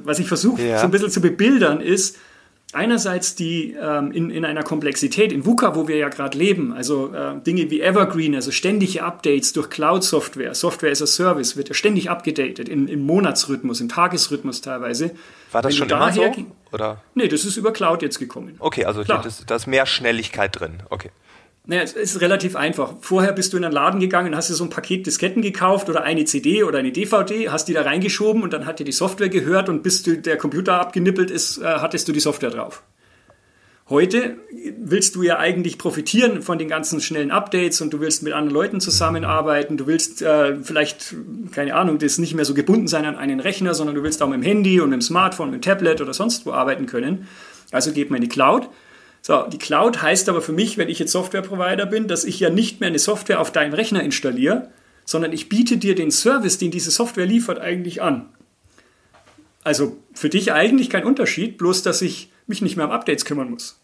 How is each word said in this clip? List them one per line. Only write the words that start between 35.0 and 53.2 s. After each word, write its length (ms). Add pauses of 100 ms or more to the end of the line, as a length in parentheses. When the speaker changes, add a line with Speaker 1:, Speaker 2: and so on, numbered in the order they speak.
Speaker 1:
du 80
ja 160
eigentlich 400
profitieren 640
von 160
den 80
ganzen 340
schnellen 300
Updates 500
und 100
du 80
willst 220
mit 120
anderen 200
Leuten 260
zusammenarbeiten, 960
du 120
willst, 340
äh, 400
vielleicht, 540 (360)
keine 220
Ahnung, 240
das 220
nicht 160
mehr 100
so 80
gebunden 340
sein 180
an 100
einen 240
Rechner, 340
sondern 220
du 80
willst 180
auch 80
mit 80
dem 60
Handy 380
und 100
mit 80
dem 20
Smartphone, 480
mit 160
dem 20
Tablet 320
oder 140
sonst 320
wo 60
arbeiten 340
können. 420 (440)
Also 200
geht 200
man 60
in 120
die 0
Cloud. 400 (520)
So, 200 (100)
die 60
Cloud 460
heißt 260
aber 100
für 120
mich, 260
wenn 100
ich 120
jetzt 120
Software-Provider 760
bin, 200
dass 180
ich 140
ja 120
nicht 280
mehr 100
eine 100
Software 400